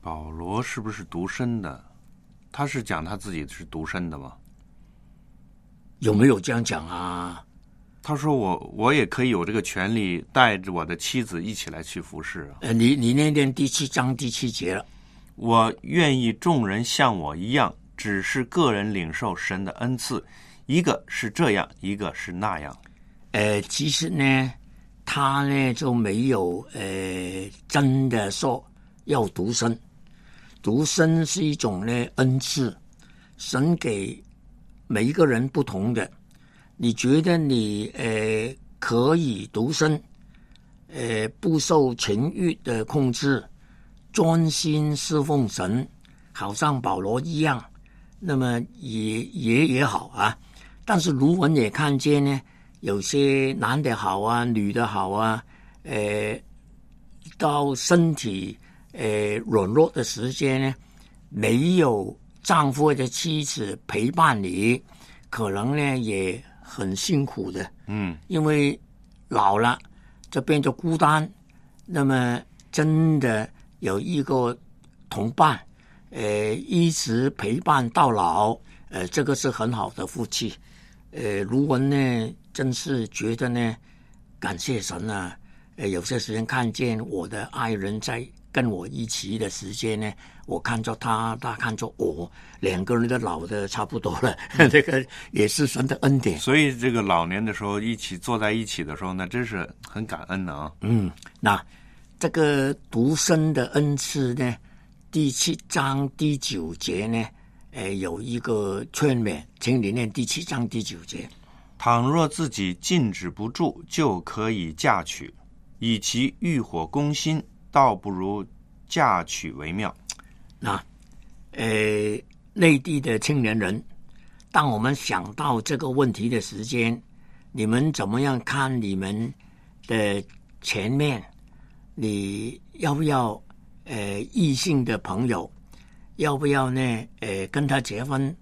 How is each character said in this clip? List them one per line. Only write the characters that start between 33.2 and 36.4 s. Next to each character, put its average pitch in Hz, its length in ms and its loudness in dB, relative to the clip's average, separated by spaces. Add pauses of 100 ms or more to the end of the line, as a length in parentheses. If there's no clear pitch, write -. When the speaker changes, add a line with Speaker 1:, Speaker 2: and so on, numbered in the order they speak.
Speaker 2:
神 151 400 0
给 110 420 -4 (680)
每 107 180 0
一 135 80 2
个 165 140 6
人 123 220 2
不 143 140 -2
同 101 300 -2
的。 113 180 -2 (680)